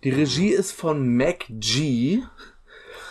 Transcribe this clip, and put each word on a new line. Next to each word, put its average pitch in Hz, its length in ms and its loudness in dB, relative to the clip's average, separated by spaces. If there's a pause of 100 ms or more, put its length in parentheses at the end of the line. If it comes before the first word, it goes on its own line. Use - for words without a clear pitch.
Die 139 60 0
Regie 143 400 2
ist 196 220 0
von 139 440 0
Mac 151 340 0
G. 123 720 0 (880)